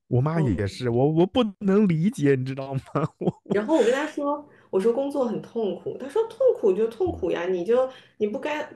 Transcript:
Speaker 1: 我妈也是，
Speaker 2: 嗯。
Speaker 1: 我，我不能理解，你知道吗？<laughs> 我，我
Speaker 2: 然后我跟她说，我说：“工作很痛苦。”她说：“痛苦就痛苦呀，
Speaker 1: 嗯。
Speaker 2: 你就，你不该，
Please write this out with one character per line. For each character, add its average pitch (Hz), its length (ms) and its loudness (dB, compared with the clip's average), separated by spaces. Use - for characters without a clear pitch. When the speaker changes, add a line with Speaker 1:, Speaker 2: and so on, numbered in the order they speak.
Speaker 1:
我 123 120 0
妈 156 220 0
也 107 240 0
是， 123 240 -4
Speaker 2:
嗯。 117 60 0
Speaker 1:
我， 135 160 4
我 165 160 4
不 247 160 2
能 202 280 4
理 165 220 2
解， 143 240 2
你 131 100 0
知 135 120 -6
道 135 180 -8
吗？ 135 80 -4
<laughs> - 260 -2
我， - 80 -2
我 - 260 -4
Speaker 2:
然 208 100 0
后 311 140 2
我 262 60 4
跟 226 100 4
她 294 140 -2
说， 294 420 -4
我 196 80 0
说 214 140 2
：“工 277 180 -2
作 277 140 -2
很 202 180 -4
痛 208 320 -6
苦。” - 260 -10
她 262 80 -10
说 415 180 -2
：“痛 - 120 -18
苦 392 140 2
就 302 140 0
痛 370 240 -2
苦 185 180 -4
呀， 165 160 -4
Speaker 1:
嗯。 185 80 -2
Speaker 2:
你 175 100 -4
就， 240 240 2
你 214 80 0
不 214 140 -6
该， 294 240 -6